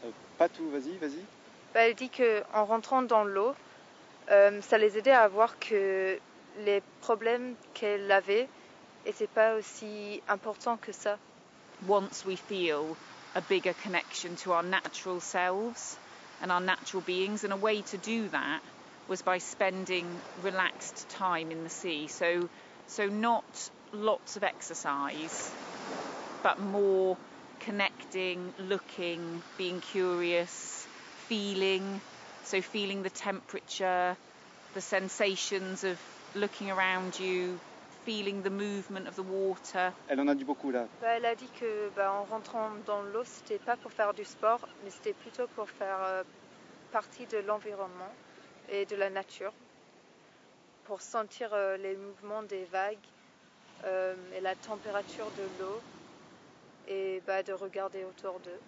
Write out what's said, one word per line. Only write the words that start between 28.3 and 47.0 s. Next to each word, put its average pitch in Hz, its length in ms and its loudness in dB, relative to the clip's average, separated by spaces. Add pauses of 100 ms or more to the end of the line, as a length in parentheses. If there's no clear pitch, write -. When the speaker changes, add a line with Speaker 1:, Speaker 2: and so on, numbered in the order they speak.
Speaker 3:
looking, 170 840 -4 (140)
being 180 240 -4
curious, 175 1040 0 (400)
feeling. 196 760 0 (420)
So 190 180 0
feeling 196 420 -4
the 190 60 -2
temperature, 180 1080 -2 (600)
the 190 60 -6
sensations 190 1040 0
of 180 160 -2 (360)
looking 202 340 -2
around 185 500 0
you, 180 400 -2 (460)
feeling 202 380 -2
the 196 80 -2
movement 196 560 -4
of 180 80 -12
the 190 100 -6
water. 190 640 0 (160)
Speaker 1:
Elle 135 120 2
en 143 80 4
a 143 80 6
dit 139 100 -4
beaucoup, 139 260 -2
là. 123 140 0 (160)
Speaker 2:
Bah, 233 60 0 (100)
elle 233 80 -2
a 233 100 2
dit 247 140 -16 (100)
que, 214 360 -2
bah, 196 160 2
en 202 140 -2
rentrant 220 440 -4 (160)
dans 208 160 -2
l'eau, 202 240 -4
c'était - 340 -8
pas 240 180 0
pour 226 140 -14
faire 208 220 0
du 202 100 -6
sport, 226 440 0 (160)
mais 196 80 -12
c'était 208 220 -6
plutôt 240 420 -8
pour 214 140 -6
faire, 190 340 -4
euh, 190 200 -2 (680)
partie 233 360 -4